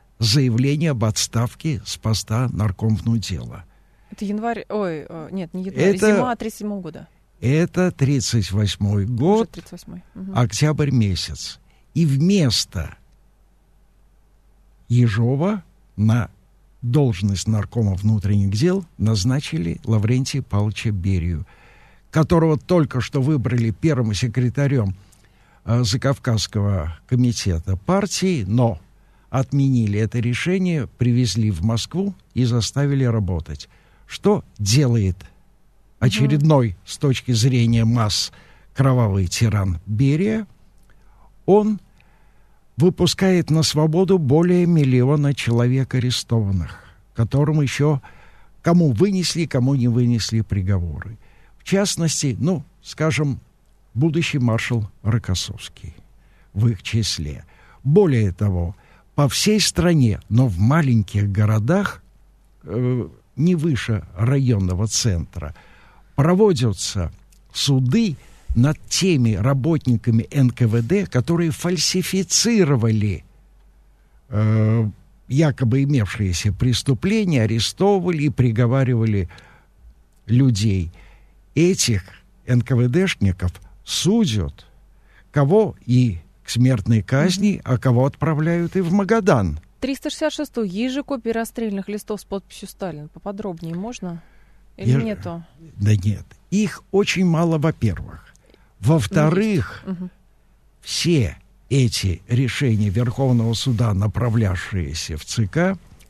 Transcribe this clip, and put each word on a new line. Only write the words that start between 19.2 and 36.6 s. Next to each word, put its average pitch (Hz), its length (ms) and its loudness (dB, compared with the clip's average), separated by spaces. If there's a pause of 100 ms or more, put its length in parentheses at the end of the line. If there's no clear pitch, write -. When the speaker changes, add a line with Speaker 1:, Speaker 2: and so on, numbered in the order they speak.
Speaker 1:
Лаврентия 123 580 0
Павловича 104 480 -4
Берию, 87 560 -2 (640)
которого 160 480 2
только 151 420 0
что 135 220 -4
выбрали 123 480 0
первым 120 440 0
секретарем, 123 800 0 (680)
э, 120 200 2
Закавказского 101 1200 -2
комитета 101 680 0
партии, 185 720 -2
но 113 340 0 (480)
отменили 127 720 0
это 113 180 -2
решение, 165 720 -2 (100)
привезли 120 520 0
в 82 120 -4
Москву 160 520 -2 (200)
и 127 100 0
заставили 135 600 0
работать. 92 640 -4 (380)
Что - 360 0 (160)
делает 107 580 2 (840)
очередной, 135 720 4